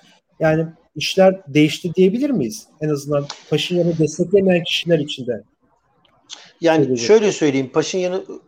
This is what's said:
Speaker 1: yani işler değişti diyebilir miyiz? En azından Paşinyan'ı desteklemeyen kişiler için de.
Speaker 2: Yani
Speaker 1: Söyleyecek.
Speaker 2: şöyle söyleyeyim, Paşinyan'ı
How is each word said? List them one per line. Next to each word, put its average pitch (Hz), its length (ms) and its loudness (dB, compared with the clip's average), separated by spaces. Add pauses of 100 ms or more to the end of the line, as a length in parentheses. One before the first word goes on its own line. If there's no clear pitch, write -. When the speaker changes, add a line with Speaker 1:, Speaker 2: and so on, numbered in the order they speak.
(400)
Speaker 1:
yani 160 260 2 (300)
işler 190 520 2
değişti 151 480 0
diyebilir 196 340 2
miyiz? 135 380 -4 (140)
En 156 80 -4
azından 143 360 -4 (240)
Paşinyan'ı 170 500 0
desteklemeyen 175 640 2
kişiler 170 360 0
için 139 280 -8
de. 113 160 -6 (1200)
Speaker 2:
Yani 160 220 4
Speaker 1:
Söyleyecek. 127 240 -2
Speaker 2:
şöyle 214 240 4
söyleyeyim, 135 420 -2
Paşinyan'ı 180 500 -2 (240)